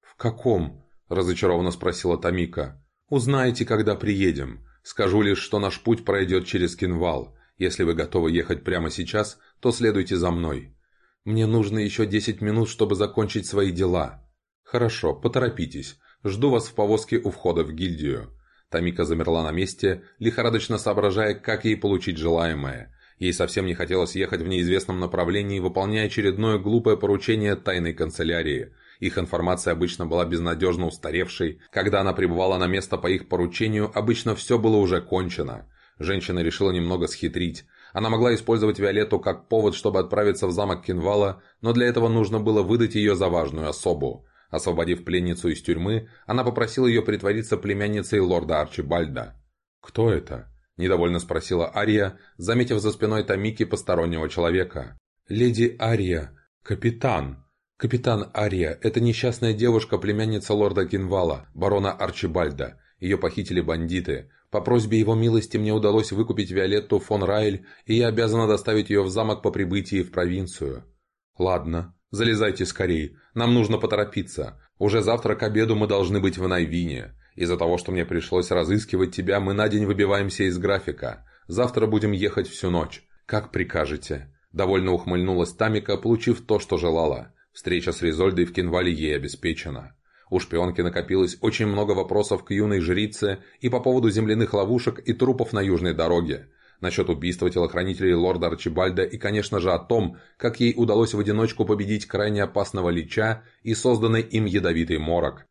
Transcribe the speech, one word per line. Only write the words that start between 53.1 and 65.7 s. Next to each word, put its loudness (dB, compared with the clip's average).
Тамики 0
постороннего -2
человека. -2
"Леди 2
Ария, 0
капитан. -2
Капитан 0
Ария, -2
это 0
несчастная 0
девушка, 2
племянница 0
лорда 2
Кинвала, -2
барона 0
Арчибальда. -4
Ее 0
похитили -2
бандиты. -4
По -2
просьбе 2
его 4
милости 2
мне 2